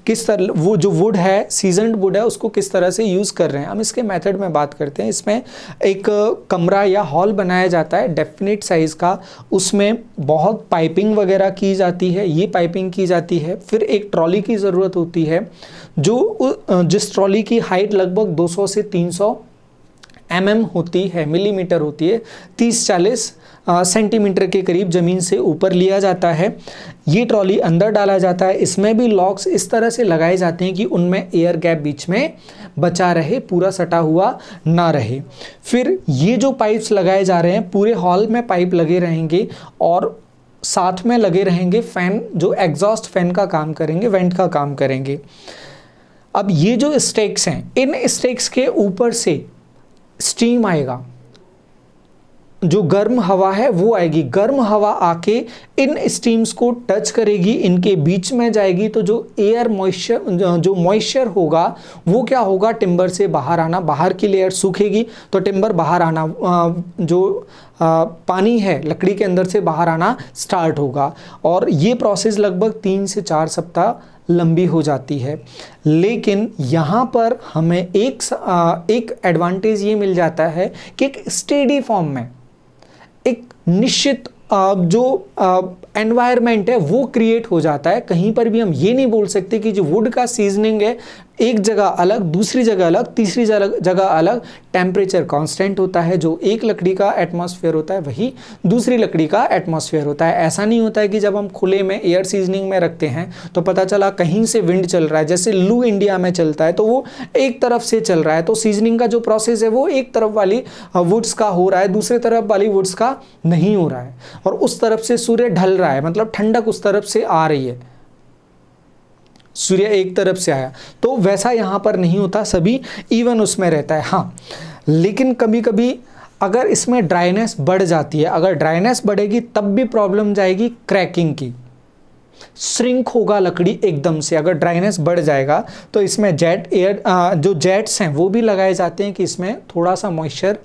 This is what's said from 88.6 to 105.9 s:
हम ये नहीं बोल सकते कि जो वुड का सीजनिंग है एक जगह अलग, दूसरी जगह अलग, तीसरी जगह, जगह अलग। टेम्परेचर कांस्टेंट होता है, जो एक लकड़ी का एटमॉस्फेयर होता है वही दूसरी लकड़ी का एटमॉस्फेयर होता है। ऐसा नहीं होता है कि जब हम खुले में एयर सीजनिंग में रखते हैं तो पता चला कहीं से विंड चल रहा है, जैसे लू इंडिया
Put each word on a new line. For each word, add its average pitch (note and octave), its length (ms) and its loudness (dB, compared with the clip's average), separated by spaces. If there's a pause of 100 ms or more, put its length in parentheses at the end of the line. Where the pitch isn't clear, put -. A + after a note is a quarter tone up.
हम G3+ 120 0
ये E3 220 2
नहीं C4+ 120 2
बोल G#3+ 200 2
सकते G3 320 -2
कि G#3+ 140 -2
जो G3 120 0
वुड G#3+ 240 2
का B3 180 0
सीजनिंग G#3+ 560 0
है A#3 160 0 (420)
एक A3+ 200 2
जगह G3+ 240 2
अलग, F#3+ 360 2
दूसरी G3 420 0
जगह G3+ 240 2
अलग, G3 280 0
तीसरी A3+ 320 0
जगह, G#3+ 320 0
जगह F#3 260 2
अलग। F#3+ 360 2 (320)
टेम्परेचर F#3 520 0
कांस्टेंट F3+ 560 -2
होता F3+ 200 0
है, F3 180 0
जो E3 240 -2
एक A3 220 0
लकड़ी F#3+ 300 0
का G3 180 2
एटमॉस्फेयर E3+ 640 -2
होता D#3 200 -2
है G3 60 -2
वही D#3 340 -6 (320)
दूसरी A#3+ 300 2
लकड़ी F3 300 2
का G#3 260 2
एटमॉस्फेयर D#3 520 -2
होता D3 220 0
है। E3 80 2
ऐसा E3+ 300 0
नहीं A3+ 160 2
होता G#3+ 200 0
है G#3 80 2
कि G#3 120 -2
जब G3+ 160 0
हम G3+ 120 -4
खुले F#3+ 340 0
में F#3+ 220 -2
एयर F#3 200 2
सीजनिंग F#3+ 460 -2
में F#3+ 100 0
रखते E3+ 260 -2
हैं D3+ 260 -6 (220)
तो F3 60 0
पता F3+ 240 2
चला G3 260 2
कहीं F#3+ 340 0
से A3+ 160 0
विंड F3+ 260 2
चल F3 180 0
रहा D#3 160 0
है, D#3 60 0
जैसे F3 260 0
लू G3 320 2
इंडिया G3+ 340 2